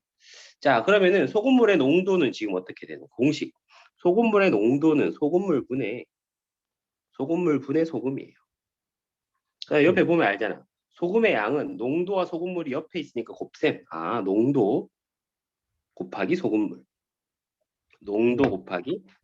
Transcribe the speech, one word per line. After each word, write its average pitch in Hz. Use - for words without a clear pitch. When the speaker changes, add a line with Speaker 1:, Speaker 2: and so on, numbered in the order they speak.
Speaker 1:
자, 123
그러면은 190
소금물의 214
농도는 165
지금 104
어떻게 -
되는? 78
공식. -
소금물의 202
농도는 127
소금물 165
분의, 120
소금물 156
분의 156
소금이에요. 123
그러니까 147
옆에 185
Speaker 2:
네. 143
Speaker 1:
보면 160
알잖아. 101
소금의 196
양은 113
농도와 175
소금물이 170
옆에 160
있으니까 117
곱셈. -
아, 87
농도 117
곱하기 95
소금물. 104
농도 120
Speaker 2:
네. 123
Speaker 1:
곱하기 95